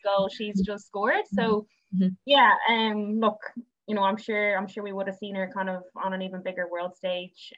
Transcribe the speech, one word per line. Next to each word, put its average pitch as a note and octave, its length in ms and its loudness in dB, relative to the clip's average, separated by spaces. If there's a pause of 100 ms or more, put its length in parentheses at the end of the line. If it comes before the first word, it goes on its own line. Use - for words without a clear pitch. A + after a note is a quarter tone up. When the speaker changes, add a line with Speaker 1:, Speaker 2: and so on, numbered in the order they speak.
Speaker 1:
goal G3 240 2
she's G#3 320 -4
just G3+ 240 -4
scored." B3+ 380 0 (100)
So G#3+ 320 2 (300)
Speaker 2:
Mm-hmm. F#3 140 4 (160)
Speaker 1:
yeah, C4 260 8 (180)
um, G#3+ 500 0
look, G#3+ 200 2 (480)
you G#3+ 80 -4
know, G3 80 2
I'm G3 140 4
sure, G#3 400 0
I'm G3 100 -2
sure G3+ 160 -10
we G3+ 100 -8
would G3 140 -4
have F#3+ 100 -6
seen G3+ 180 -10
her F#3+ 160 -2
kind F#3+ 180 -4
of F#3 120 -6 (200)
on F#3+ 120 -2
an F#3 80 -4
even F#3 220 -8
bigger F#3 280 -4
world F3 240 -6
stage, F3+ 640 -6